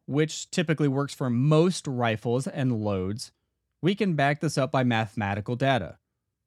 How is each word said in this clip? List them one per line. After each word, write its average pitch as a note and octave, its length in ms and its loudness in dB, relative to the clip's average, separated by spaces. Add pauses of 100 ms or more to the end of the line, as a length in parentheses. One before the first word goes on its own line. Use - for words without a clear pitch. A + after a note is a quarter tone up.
which D#3 460 -2
typically D#3+ 340 0
works C3+ 260 -2
for C3+ 160 -4
most D#3 600 2
rifles A#2+ 580 0
and C3 340 -2
loads, G2+ 520 -4 (500)
we F#3+ 140 0
can G3 180 0
back C#3+ 240 2
this D#3 180 -4
up C3+ 140 2
by C3 140 2
mathematical A2 720 -2
data. A#2+ 420 0 (480)